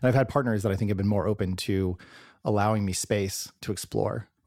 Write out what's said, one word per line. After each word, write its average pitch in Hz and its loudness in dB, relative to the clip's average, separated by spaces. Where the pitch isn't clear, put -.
And 127 4
I've 120 6
had 131 4
partners 117 0
that 101 2
I - 0
think 101 0
have 101 0
been 98 0
more 101 2
open 95 -2
to 95 -2
allowing 107 2
me 95 -2
space - -4
to - -6
explore, - -4